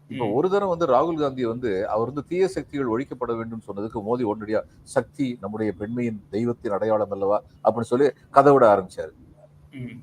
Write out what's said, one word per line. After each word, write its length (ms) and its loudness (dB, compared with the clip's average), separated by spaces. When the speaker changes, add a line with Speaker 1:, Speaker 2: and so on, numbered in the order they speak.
Speaker 1:
இப்ப 160 -6
Speaker 2:
ம். 80 -2
Speaker 1:
ஒரு 160 0
தரம் 200 0
வந்து 160 -2
ராகுல் 340 4
காந்தி 260 -2
வந்து, 440 -2
அவர் 160 0
வந்து 200 -6
தீய 220 0
சக்திகள் 380 -4
ஒழிக்கப்பட 500 -2
வேண்டும் 320 -8
சொன்னதுக்கு 340 -8
மோடி 220 -2
உடனடியா, 380 -2
"சக்தி 580 -4
நம்முடைய 320 -4
பெண்மையின் 560 -6
தெய்வத்தின் 420 -2
அடையாளம் 400 0
அல்லவா?" 300 0
அப்படின்னு 180 2
சொல்லி 300 2
கதை 220 8
விட 220 8
ஆரம்பிச்சாரு. 360 -4
Speaker 2:
ம். 320 -14